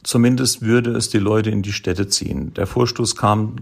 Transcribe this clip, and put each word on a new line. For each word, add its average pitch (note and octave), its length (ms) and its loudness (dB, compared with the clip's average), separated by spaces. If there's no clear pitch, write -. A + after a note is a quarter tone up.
Zumindest B2 600 2
würde A#2+ 280 2
es A#2 180 -2
die G#2+ 100 2
Leute G#2+ 320 2
in G#2 100 0
die G2+ 120 -4
Städte F#2 340 -2
ziehen. - 480 -4
Der - 100 -2
Vorstoß A#2+ 500 0
kam G#2+ 460 0